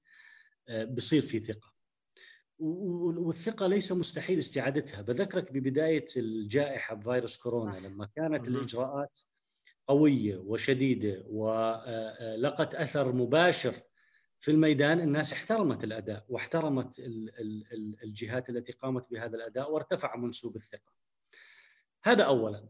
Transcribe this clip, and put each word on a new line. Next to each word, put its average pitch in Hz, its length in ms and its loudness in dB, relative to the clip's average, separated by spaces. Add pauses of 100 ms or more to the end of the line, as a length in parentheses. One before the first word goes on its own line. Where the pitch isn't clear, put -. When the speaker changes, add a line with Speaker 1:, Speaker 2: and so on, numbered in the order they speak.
(680)
Speaker 1:
آه، 113 140 -4
بصير 127 380 4
في 117 180 -4
ثقة. 107 340 -10 (840)
و-، 156 80 -4
و-، 175 600 -2
والثقة 196 400 -2
ليس 190 240 4
مستحيل 180 460 0
استعادتها. 135 640 -2
بذكرك 175 500 -2
ببداية 143 540 0 (120)
الجائحة 117 800 -2
بفيروس 117 420 -2
كورونا، 117 340 -4
Speaker 2:
صح. 101 60 -8
Speaker 1:
لما 98 380 -10
كانت 151 340 -2
Speaker 3:
مهم. 127 80 -2
Speaker 1:
الإجراءات 135 600 -4 (680)
قوية 135 500 6
وشديدة 107 880 0
ولقت 113 1500 -2
أثر 143 360 0
مباشر 127 600 4 (680)
في 151 100 0
الميدان، 156 480 6
الناس 143 340 2
احترمت 202 500 0
الأداء 107 460 -6
واحترمت 131 680 -2
ال-، 113 400 -10
ال-، 107 240 -8 (100)
ال-، 107 300 -10
الجهات 113 460 -6
التي 120 220 -6
قامت 127 400 -6
بهذا 113 240 -6
الأداء 117 360 -6
وارتفع 156 440 -2
منسوب 120 400 0
الثقة. - 380 -16 (1080)
هذا 208 200 6
أولًا. 110 460 0